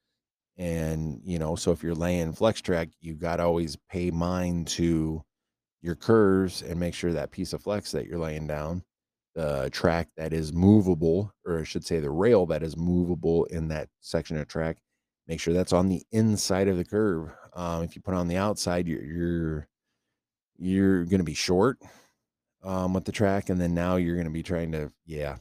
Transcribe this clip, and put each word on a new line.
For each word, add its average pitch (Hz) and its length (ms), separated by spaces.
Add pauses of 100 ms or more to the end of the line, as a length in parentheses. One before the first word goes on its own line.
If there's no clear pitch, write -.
(560)
And, 80 680
you 87 140
know, 80 180
so 87 160
if 80 100
you're 82 120
laying 85 380
flex 107 280
track, 82 300 (100)
you 82 140
gotta 85 280
always 85 340 (140)
pay 90 200
mind 87 580
to 80 560 (580)
your 82 140
curves 95 640
and 85 160
make 87 160
sure 87 180
that 73 200
piece 90 200
of 76 100
flex 101 300
that 67 140
you're 87 120
laying 78 280
down, 76 360 (520)
the 71 360
track 82 460
that 80 160
is 78 200
movable, 92 800 (120)
or 85 160
I 78 40
should 78 200
say 82 160
the 73 100
rail 92 360
that 78 160
is 76 140
movable 85 720
in 80 220
that 78 200 (120)
section 82 380
of 73 100
track, 80 300 (500)
make 82 120
sure 85 140
that's 90 200
on 92 140
the 92 220
inside 104 580
of 95 80
the 87 80
curve. 92 460 (220)
Um, 85 320
if 82 100
you - 80
put 92 120
it 92 40
on 87 100
the 87 100
outside, 92 500
you're, 76 160
you're, 82 640 (880)
you're 95 460
gonna 92 180
be 78 120
short, 98 440 (840)
um, 92 300
with 92 100
the 101 80
track, 98 380
and 90 100
then 87 140
now 87 220
you're 87 200
gonna 85 140
be 80 120
trying 85 300
to, 76 180 (140)
yeah, 73 360